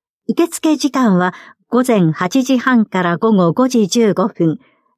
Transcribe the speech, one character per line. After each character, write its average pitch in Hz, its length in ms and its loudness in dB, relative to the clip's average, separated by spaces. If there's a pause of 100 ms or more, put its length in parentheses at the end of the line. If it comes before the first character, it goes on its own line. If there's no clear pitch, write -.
(300)
受 339 180 0
付 311 300 -2
時 277 120 -4
間 240 280 0
は 180 160 -2 (340)
午 247 180 0
前 190 260 2
八 180 320 -2
時 254 140 0
半 233 280 0
か 185 180 -4
ら 170 140 -2
午 226 160 0
後 180 180 4
五 254 160 0
時 226 200 0
十 220 260 0
五 190 160 -2
分。 160 280 -2 (400)